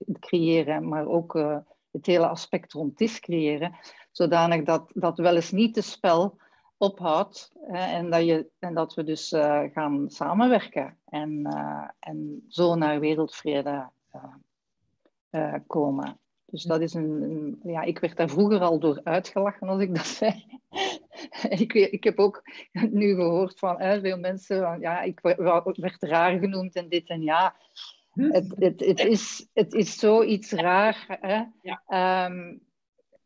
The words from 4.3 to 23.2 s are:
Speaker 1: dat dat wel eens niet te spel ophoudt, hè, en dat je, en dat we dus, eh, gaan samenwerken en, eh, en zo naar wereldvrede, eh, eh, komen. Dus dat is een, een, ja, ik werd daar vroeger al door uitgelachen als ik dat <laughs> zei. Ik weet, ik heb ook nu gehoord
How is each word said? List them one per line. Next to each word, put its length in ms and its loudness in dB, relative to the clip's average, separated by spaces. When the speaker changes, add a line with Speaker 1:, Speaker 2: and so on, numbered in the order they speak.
Speaker 1:
dat 300 0
dat 240 -2
wel 160 4
eens 180 0
niet 220 2
te 80 -2
spel 560 0
ophoudt, 760 -2
hè, 120 -8
en 140 -4
dat 160 4
je, 220 2
en 160 -8
dat 200 -2
we 100 -4
dus, 280 -6
eh, 300 2
gaan 380 -2
samenwerken 920 0
en, 420 -6
eh, 420 -8
en 500 -12
zo 260 2
naar 260 0
wereldvrede, 880 -2
eh, 120 -18
eh, 240 -4
komen. 520 -2
Dus 180 -12
dat 180 0
is 140 -4
een, 280 -4
een, 400 -8
ja, 200 -6
ik 160 -4
werd 180 -4
daar 120 2
vroeger 320 4
al 180 2
door 260 0
uitgelachen 640 -2
als 140 0
ik 120 -2
dat 200 -2
<laughs> 60 -8
zei. 240 0
Ik 240 0
weet, 200 4
ik 120 -6
heb 140 2
ook 240 2
nu 240 4
gehoord 440 0